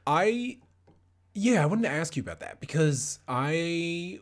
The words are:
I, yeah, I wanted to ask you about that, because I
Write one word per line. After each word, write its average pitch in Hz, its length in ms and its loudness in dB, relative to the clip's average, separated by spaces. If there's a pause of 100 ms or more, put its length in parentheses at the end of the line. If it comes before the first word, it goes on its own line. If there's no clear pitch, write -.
I, 226 520 2 (760)
yeah, 208 280 4
I 147 40 4
wanted 214 180 2
to 160 60 0
ask 156 240 -4
you 139 80 -4
about 85 180 -10
that, - 200 -14
because 147 680 0
I 170 960 -2